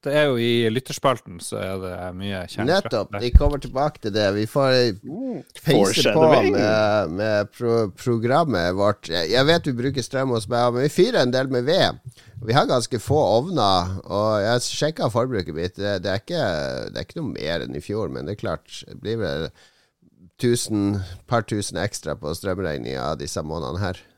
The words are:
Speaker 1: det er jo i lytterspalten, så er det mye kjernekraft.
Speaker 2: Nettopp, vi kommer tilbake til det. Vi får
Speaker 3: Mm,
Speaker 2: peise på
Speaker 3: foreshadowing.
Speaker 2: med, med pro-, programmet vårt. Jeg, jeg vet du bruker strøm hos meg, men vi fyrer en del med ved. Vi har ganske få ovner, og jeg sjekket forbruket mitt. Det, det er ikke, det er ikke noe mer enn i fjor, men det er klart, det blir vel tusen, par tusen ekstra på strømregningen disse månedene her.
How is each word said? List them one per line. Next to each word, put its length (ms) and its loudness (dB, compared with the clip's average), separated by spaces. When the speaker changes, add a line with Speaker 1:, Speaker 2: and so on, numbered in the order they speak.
Speaker 1:
det 80 -2
er 160 4
jo 80 2
i 320 2
lytterspalten, 720 -2
så 160 -10
er 240 -4
det 120 -6
mye 240 -6
kjernekraft. 320 0
Speaker 2:
Nettopp, 380 -4
vi 100 -2
kommer 260 6
tilbake 460 -4
til 80 -4
det. 220 2
Vi 100 0
får 300 2
Speaker 3:
Mm, 380 -8
Speaker 2:
peise 100 -20
på 220 6
Speaker 3:
foreshadowing. 680 6
Speaker 2:
med, 640 2
med 400 0
pro-, 400 0
programmet 800 2
vårt. 320 2
Jeg, 240 -2
jeg 160 4
vet 160 4
du 80 -2
bruker 320 -4
strøm 320 -2
hos 160 -2
meg, 220 2
men 100 2
vi 80 2
fyrer 300 4
en 100 2
del 160 0
med 160 0
ved. 320 2
Vi 80 -2
har 160 4
ganske 320 0
få 160 0
ovner, 680 0
og 400 0
jeg 240 0
sjekket 480 -2
forbruket 400 -2
mitt. 240 -4
Det, 240 -2
det 80 -2
er 80 -2
ikke, 240 -4
det 80 -8
er 80 -8
ikke 140 -10
noe 100 -6
mer 320 -6
enn 100 -10
i 60 -6
fjor, 320 -4
men 160 -8
det 80 -6
er 80 -14
klart, 240 -6
det 140 -18
blir 160 -6
vel 320 -4
tusen, 640 2
par 220 0
tusen 320 -4
ekstra 400 -4
på 160 -4
strømregningen 840 -4
disse 240 -6
månedene 380 -6
her. 240 -4